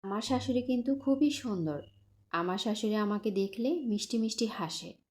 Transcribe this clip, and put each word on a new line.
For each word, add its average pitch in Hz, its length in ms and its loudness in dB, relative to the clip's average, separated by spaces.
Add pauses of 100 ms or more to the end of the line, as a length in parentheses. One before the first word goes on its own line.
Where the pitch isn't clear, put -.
আমার 196 200 -2
শাশুড়ি 254 400 2
কিন্তু 254 320 2
খুবই 269 360 4
সুন্দর। 165 520 -2 (480)
আমার 180 280 0
শাশুড়ি 214 360 0
আমাকে 208 360 0
দেখলে 196 400 0 (160)
মিষ্টি 214 320 0
মিষ্টি 220 280 0
হাসে। 190 460 -6 (180)